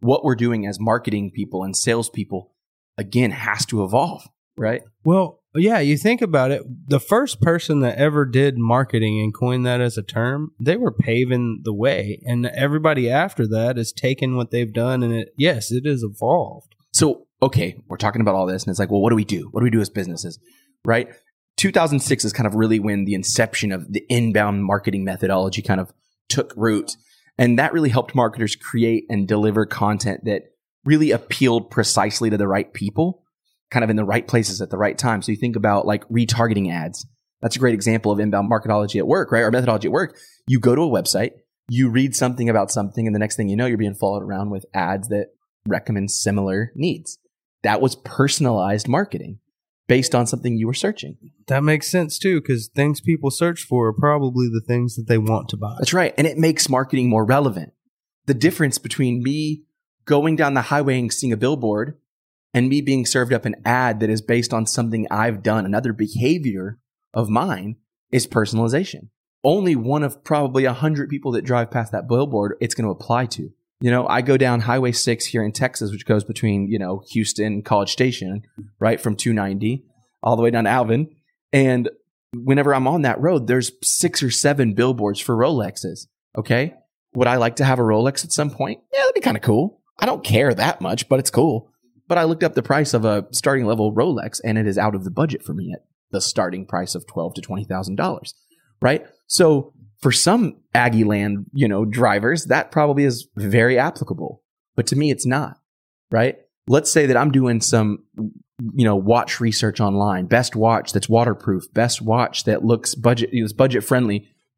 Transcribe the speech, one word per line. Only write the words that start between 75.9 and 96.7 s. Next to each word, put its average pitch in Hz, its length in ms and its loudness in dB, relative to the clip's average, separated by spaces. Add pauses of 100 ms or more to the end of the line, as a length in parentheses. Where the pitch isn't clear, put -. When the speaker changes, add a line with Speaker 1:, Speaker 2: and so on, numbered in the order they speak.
Speaker 1:
which 104 140 -10
goes 104 200 2
between, 101 420 -2
you 104 120 -2
know, - 320 -6
Houston 104 340 -2
and 104 200 -4
College 101 260 0
Station, 104 520 -2 (360)
right, 113 200 0
from 107 160 -2
two 117 180 0
ninety 104 520 -4 (360)
all 117 140 2
the 113 80 2
way 117 80 4
down 117 140 2
to 98 40 2
Alvin. 123 400 2 (440)
And 127 360 4 (460)
whenever 135 400 2
I'm 131 120 0
on 156 160 2
that 120 180 0
road, 147 260 0
there's 123 240 0 (100)
six - 400 -2
or 127 100 -2
seven 139 420 2
billboards 110 480 0
for 120 140 -2
Rolexes, 110 720 -2 (300)
okay? 123 380 -2 (400)
Would 123 120 2
I 123 100 2
like 120 200 2
to 139 80 2
have 131 140 2
a 120 40 2
Rolex 113 420 2
at - 80 -8
some 147 160 0
point? - 320 -6 (120)
Yeah, 539 60 0
that'd 523 160 2
be 392 60 -2
kinda 208 180 0
cool. 131 400 0 (200)
I 214 80 0
don't - 160 -2
care 117 320 4
that 117 260 -2
much, 92 260 -4
but 131 120 2
it's - 100 -2
cool. 120 400 0 (380)
But 170 100 0
I 170 60 4
looked 165 200 0
up 160 120 0
the 127 80 0
price 143 320 2
of 110 100 2
a 104 260 0
starting 135 340 0
level 107 280 2
Rolex, 117 500 -2
and 110 140 0
it 110 80 2
is 98 120 0
out 104 180 0
of 92 80 -6
the 95 80 -6
budget 151 320 -2
for - 100 -8
me 90 180 -6
at - 140 -12 (240)
the 98 100 -4
starting 92 460 -4
price 90 300 -6